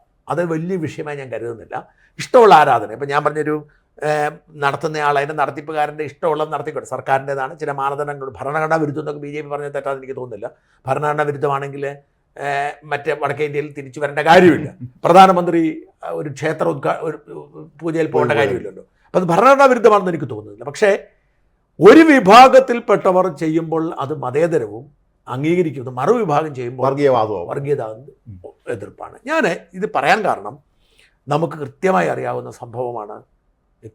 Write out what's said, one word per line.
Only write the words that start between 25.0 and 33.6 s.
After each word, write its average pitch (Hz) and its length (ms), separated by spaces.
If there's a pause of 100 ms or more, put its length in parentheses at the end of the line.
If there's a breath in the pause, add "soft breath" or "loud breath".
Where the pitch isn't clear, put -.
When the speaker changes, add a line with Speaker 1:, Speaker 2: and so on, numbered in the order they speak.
Speaker 1:
അംഗീകരിക്കുന്നത്, 139 680
മറുവിഭാഗം 156 600
ചെയ്യുമ്പോൾ 127 320
Speaker 2:
വർഗീയവാദവും. 120 600
Speaker 1:
വർഗീയത 143 340
Speaker 2:
ഉം. 110 580 (280)
Speaker 1:
എതിർപ്പാണ്. - 580
ഞാൻ 269 300 (180)
ഇത് 185 200
പറയാൻ 165 300
കാരണം 110 340 (680)
നമുക്ക് 156 260
കൃത്യമായി 165 540
അറിയാവുന്ന 123 420
സംഭവമാണ് 117 720 (600)